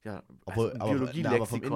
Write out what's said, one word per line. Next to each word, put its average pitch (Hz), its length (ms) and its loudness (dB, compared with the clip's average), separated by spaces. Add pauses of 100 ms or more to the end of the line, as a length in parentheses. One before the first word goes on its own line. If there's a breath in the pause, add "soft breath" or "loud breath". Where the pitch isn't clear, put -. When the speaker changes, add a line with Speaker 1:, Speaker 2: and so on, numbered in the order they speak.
Speaker 1:
Ja, 104 200 -8 (220)
Speaker 2:
Obwohl, 110 260 0
Speaker 1:
also - 40 -6
ein 78 60 -6
Speaker 2:
aber, 131 340 2
na, - 160 0
aber 113 160 4
vom 117 120 -2
Speaker 1:
Biologielexikon. 127 160 -4